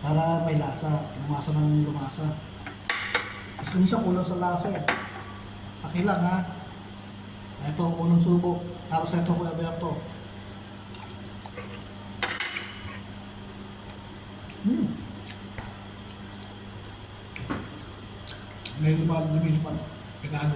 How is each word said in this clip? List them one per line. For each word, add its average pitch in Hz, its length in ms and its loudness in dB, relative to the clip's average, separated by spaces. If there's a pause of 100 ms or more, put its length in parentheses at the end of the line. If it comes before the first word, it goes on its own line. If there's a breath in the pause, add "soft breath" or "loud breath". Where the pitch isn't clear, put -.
Para 160 400 4
may 151 160 4
lasa, 151 400 2 (240)
lumasa 147 320 2
ng 151 320 6
lumasa. 147 400 0 (1300)
Kasi - 240 2
minsan 208 240 8
kulang 180 160 6
sa 175 160 2
lasa 180 320 2
eh. 151 160 0 (960)
Pakilang 180 400 2
ha. 180 240 4 (1200)
Ito, 165 240 2
unang 170 320 6
subo. 175 400 6 (320)
Para 160 160 2
sa 170 160 2
ito, 175 80 4
Kuya 165 240 0
Berto. 165 400 -2 (4000)
Hmm. - 240 4 (3750)
May 156 240 6
lumab-, 160 320 2
lumilipad. 160 480 4 (400)
Pinano 151 360 0